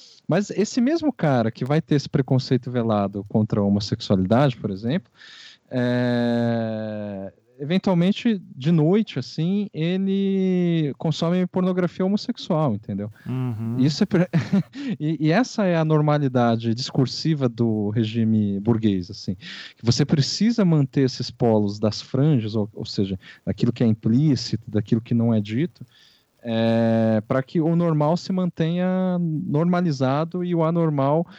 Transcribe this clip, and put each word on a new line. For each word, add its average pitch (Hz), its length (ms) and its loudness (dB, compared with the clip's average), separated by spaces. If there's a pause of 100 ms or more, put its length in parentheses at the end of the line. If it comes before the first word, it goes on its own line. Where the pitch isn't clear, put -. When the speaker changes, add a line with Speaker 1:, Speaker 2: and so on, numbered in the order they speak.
(280)
Speaker 1:
Mas 202 240 0
esse - 300 -2
mesmo 302 320 0
cara 123 360 2
que - 160 -8
vai 147 160 0
ter - 140 0
esse - 140 -2
preconceito 131 600 0
velado 104 600 0
contra 110 300 0
a 101 40 2
homossexualidade, 101 960 2
por 104 140 -6
exemplo, 113 380 -6 (600)
é... 117 1600 -2 (280)
Eventualmente, 185 840 0 (140)
de 139 160 -2
noite, 175 460 2
assim, 185 560 -4
ele 185 1200 0
consome 175 500 0
pornografia 185 580 -2
homossexual, 170 680 -2
entendeu? 104 360 -8 (140)
Speaker 2:
Uhum. 120 540 -4
Speaker 1:
Isso 143 240 2
é - 20 -2
pre-, 180 260 0
<laughs> 196 680 -2
e, 151 280 -2
e 151 40 4
essa 226 340 0
é 175 100 2
a 160 100 2
normalidade 127 880 2
discursiva 135 720 -2
do 110 420 0
regime 110 720 0
burguês, 104 500 0
assim, - 260 -8 (420)
que - 80 -12
você 139 200 2
precisa 202 600 0
manter 147 360 2
esses 127 300 -2
polos 107 480 2
das 107 220 -2
franjas, 127 540 0
ou, 107 180 -2
ou 87 120 -10
seja, 98 320 -4 (280)
daquilo 117 260 -2
que - 120 -2
é 117 40 4
implícito, 117 840 0
daquilo 107 320 0
que - 120 -4
não 117 200 2
é 110 60 2
dito, 113 460 -4 (600)
é, 113 800 2
pra 131 140 0
que - 180 -2
o 165 160 2
normal 160 400 2
se - 160 -6
mantenha 180 880 -2
normalizado 160 1200 0
e 175 100 -2
o 165 100 2
anormal 160 600 2 (140)